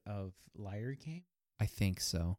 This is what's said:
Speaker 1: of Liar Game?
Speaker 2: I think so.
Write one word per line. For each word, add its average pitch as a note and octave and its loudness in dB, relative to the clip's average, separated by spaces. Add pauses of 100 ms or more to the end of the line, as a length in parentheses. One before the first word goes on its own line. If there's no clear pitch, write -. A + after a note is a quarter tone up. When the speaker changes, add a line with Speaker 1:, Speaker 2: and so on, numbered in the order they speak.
Speaker 1:
of G2 -4 (200)
Liar G#2+ -4
Game? D#3+ -8 (340)
Speaker 2:
I G2+ 4
think F#2+ 2
so. F2 2